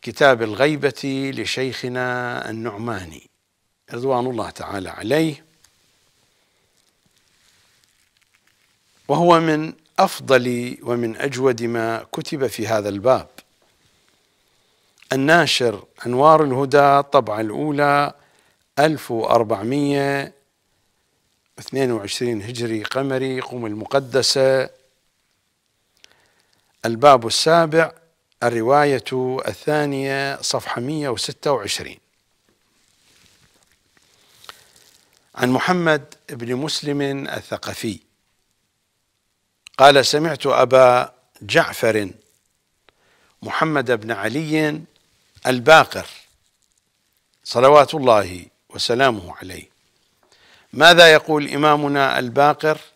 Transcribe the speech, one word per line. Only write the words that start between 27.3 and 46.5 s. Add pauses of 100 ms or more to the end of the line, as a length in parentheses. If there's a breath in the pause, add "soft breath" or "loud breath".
الرواية
الثانية،
صفحة
مية
وستة
وعشرين. (3250 soft breath)
عن
محمد (140)
بن
مسلم (260)
الثقفي (1800)
قال:
سمعت
أبا (280)
جعفر (1300)
محمد
بن
علي (640)
الباقر (1400)